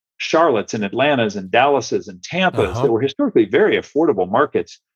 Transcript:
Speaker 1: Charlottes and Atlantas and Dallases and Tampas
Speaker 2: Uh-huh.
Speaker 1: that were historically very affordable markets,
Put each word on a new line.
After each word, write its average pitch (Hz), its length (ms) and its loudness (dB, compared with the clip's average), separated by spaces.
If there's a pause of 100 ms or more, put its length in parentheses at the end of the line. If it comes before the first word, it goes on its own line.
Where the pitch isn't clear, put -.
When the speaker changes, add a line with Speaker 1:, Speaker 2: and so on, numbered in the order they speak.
(220)
Speaker 1:
Charlottes 147 540 0
and 104 100 -4
Atlantas 117 500 0
and 92 140 -10
Dallases 120 580 0
and 92 140 -18
Tampas 165 480 -2
Speaker 2:
Uh-huh. 110 140 -4
Speaker 1:
that 131 80 2
were 113 100 0
historically 135 440 0
very 139 300 2
affordable 98 540 0
markets, 110 500 -2 (160)